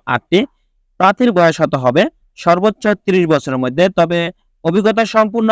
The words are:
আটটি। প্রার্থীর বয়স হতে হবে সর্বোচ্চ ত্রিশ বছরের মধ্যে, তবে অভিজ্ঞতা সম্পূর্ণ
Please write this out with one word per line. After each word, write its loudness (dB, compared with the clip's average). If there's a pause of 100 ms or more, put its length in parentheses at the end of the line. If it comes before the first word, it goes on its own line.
আটটি। -2 (600)
প্রার্থীর 2
বয়স 2
হতে 0
হবে 2 (340)
সর্বোচ্চ 0 (160)
ত্রিশ 0
বছরের -2
মধ্যে, 0 (100)
তবে 0 (440)
অভিজ্ঞতা 0
সম্পূর্ণ -2